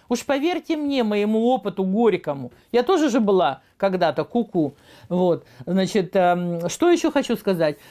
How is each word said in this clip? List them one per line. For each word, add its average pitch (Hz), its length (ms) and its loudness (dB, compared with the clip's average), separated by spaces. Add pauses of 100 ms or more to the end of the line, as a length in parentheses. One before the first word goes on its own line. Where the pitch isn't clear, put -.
Уж 240 160 -4
поверьте 320 520 -2
мне, 285 260 -2
моему 214 460 0
опыту 208 360 -2
горькому. 190 680 -2 (200)
Я 240 100 2
тоже 311 280 2
же 240 100 2
была 185 400 2 (160)
когда-то 175 480 0
куку. 208 500 -2 (340)
Вот. 175 360 0 (220)
Значит, 190 500 -2
эм, 175 520 0
что 339 220 0
ещё 339 200 2
хочу 247 260 -2
сказать? 165 400 -2 (140)